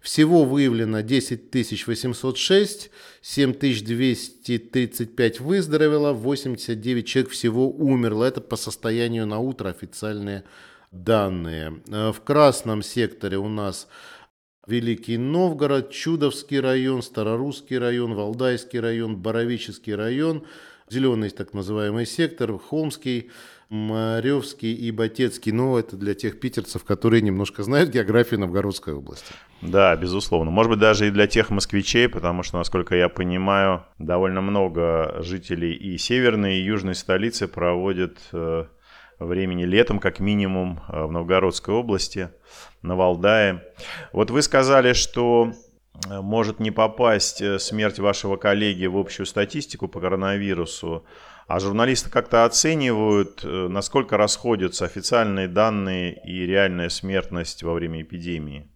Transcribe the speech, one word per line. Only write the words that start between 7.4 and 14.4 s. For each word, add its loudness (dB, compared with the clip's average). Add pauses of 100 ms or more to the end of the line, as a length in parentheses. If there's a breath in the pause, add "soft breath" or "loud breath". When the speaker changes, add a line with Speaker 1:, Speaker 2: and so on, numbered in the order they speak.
Speaker 1:
умерло. 2
Это 0
по -6
состоянию -2
на -4
утро -4
официальные -8 (480 loud breath)
данные. 0
Э, -2
в -10
красном 4
секторе -4
у -4
нас -6 (800 loud breath)